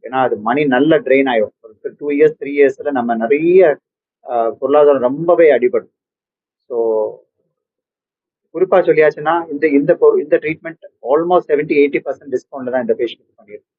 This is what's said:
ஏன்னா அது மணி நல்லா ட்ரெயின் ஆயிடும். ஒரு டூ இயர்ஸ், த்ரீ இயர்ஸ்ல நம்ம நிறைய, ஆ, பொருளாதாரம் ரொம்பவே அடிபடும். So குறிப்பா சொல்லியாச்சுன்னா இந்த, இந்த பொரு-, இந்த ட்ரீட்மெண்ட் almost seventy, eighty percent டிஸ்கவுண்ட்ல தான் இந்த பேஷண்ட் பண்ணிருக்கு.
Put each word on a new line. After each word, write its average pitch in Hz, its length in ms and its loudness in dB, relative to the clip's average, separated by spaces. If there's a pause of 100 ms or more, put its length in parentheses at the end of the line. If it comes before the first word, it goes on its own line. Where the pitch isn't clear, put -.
ஏன்னா 127 200 -4
அது 117 160 -2
மணி 120 280 -2
நல்லா 143 320 2
ட்ரெயின் 135 280 0
ஆயிடும். 117 260 -2 (100)
ஒரு 110 360 -16
டூ 147 120 -8
இயர்ஸ், 151 300 2
த்ரீ 139 80 -10
இயர்ஸ்ல 143 440 0
நம்ம 120 240 -2
நிறைய, 151 640 2 (520)
ஆ, 117 200 -2
பொருளாதாரம் 139 520 2
ரொம்பவே 156 500 2
அடிபடும். 123 400 0 (760)
So 123 100 -8 (1800)
குறிப்பா 185 180 -2
சொல்லியாச்சுன்னா 156 800 0
இந்த, 147 160 -4
இந்த 151 340 2
பொரு-, 147 180 4
இந்த 151 180 0
ட்ரீட்மெண்ட் 156 460 -8 (180)
almost 165 460 0
seventy, 156 280 -2
eighty 143 300 2
percent 139 300 -10
டிஸ்கவுண்ட்ல 127 360 -8
தான் 127 100 -2
இந்த 117 120 -2
பேஷண்ட் 113 440 -6
பண்ணிருக்கு. 104 300 -20 (120)